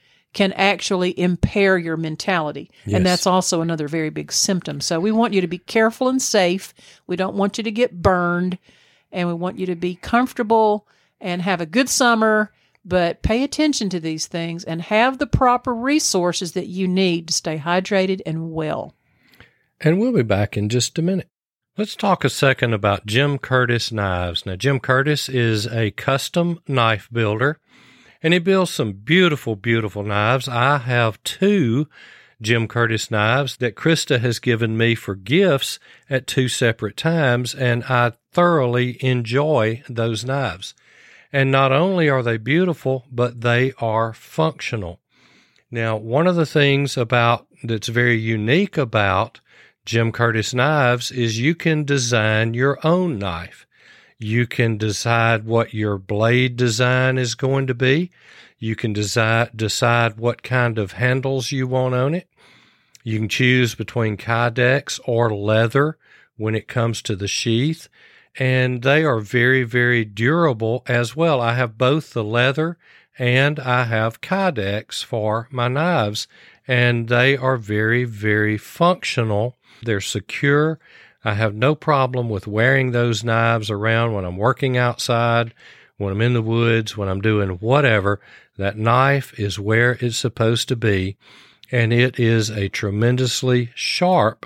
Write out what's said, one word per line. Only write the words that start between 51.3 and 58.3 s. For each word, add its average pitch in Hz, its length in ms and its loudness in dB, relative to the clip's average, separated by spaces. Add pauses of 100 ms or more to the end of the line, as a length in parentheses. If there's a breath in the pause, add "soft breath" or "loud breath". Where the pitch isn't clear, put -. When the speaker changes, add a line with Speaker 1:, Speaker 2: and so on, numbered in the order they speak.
Speaker 2:
you 151 160 2
can 156 280 0
design 113 720 0
your 135 300 -2
own 170 360 0
knife. 90 460 -8 (520 soft breath)
You 113 300 0
can 113 300 0
decide 113 680 0
what 113 280 0
your 107 240 -2
blade 117 600 0
design 127 600 2
is 120 180 -4
going 135 320 -2
to 127 60 0
be. 135 380 0 (460 loud breath)